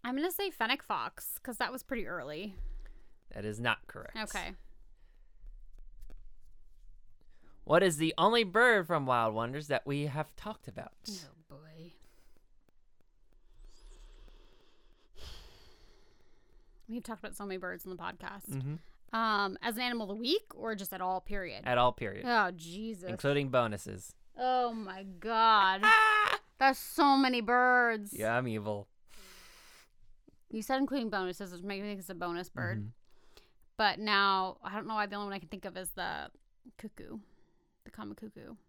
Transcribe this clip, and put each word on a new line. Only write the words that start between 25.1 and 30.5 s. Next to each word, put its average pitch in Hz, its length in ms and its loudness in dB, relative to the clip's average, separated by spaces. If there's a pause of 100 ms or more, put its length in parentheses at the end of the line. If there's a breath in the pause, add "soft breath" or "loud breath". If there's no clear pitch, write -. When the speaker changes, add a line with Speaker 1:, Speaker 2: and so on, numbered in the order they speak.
Speaker 2:
<laughs> - 360 0
Speaker 1:
That's 269 220 4
so 285 360 6
many 262 240 4
birds. 240 720 4
Speaker 2:
Yeah, 110 240 2
I'm 127 120 2
evil. 104 400 -4 (1600 loud breath)